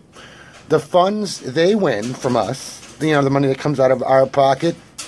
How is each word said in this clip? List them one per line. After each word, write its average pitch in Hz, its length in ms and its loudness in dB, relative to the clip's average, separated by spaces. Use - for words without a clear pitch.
The 156 120 2
funds 185 580 -2
they 165 380 0
win 131 360 -2
from 127 220 -4
us, - 680 -6
you 156 120 0
know, 143 100 4
the 135 80 2
money 139 160 0
that 135 140 -2
comes 147 180 -2
out 131 140 4
of 123 100 -2
our 135 240 4
pocket, 139 480 0